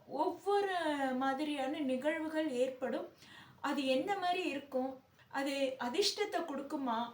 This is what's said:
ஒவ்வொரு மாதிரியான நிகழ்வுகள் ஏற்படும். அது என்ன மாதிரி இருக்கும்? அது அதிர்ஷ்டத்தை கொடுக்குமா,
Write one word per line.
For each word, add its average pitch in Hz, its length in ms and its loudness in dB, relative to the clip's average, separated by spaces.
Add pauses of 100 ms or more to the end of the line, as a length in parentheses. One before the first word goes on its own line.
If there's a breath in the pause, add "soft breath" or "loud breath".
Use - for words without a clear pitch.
ஒவ்வொரு 381 680 2 (400)
மாதிரியான 269 600 0
நிகழ்வுகள் 311 720 0
ஏற்படும். 262 580 0 (520 loud breath)
அது 269 260 0
என்ன 359 320 2
மாதிரி 359 300 2
இருக்கும்? 269 540 -4 (260 loud breath)
அது 269 500 0
அதிர்ஷ்டத்தை 370 640 0
கொடுக்குமா, 269 560 -2 (140)